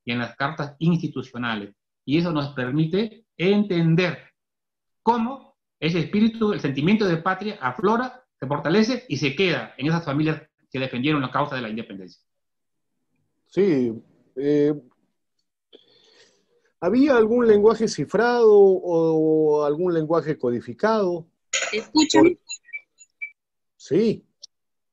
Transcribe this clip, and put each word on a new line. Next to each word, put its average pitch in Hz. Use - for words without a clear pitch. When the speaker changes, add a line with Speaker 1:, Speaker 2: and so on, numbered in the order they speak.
Speaker 1:
y 117
en 120
las 120
cartas 143
institucionales. 120
Y 139
eso 170
nos 139
permite 160
entender 175
cómo 240
ese 165
espíritu, 214
el 147
sentimiento 156
de 165
patria, 185
aflora, 208
se 131
fortalece 190
y 135
se 147
queda 147
en 131
esas 165
familias 151
que 127
defendieron 135
la 131
causa 143
de 127
la 110
independencia. 98
Speaker 2:
Sí, 143
eh, 147
¿había 247
algún 233
lenguaje 220
cifrado 226
o 160
algún 165
lenguaje 156
codificado? 170
Speaker 3:
¿Escuchan? -
Speaker 2:
Por-, 359
sí. 202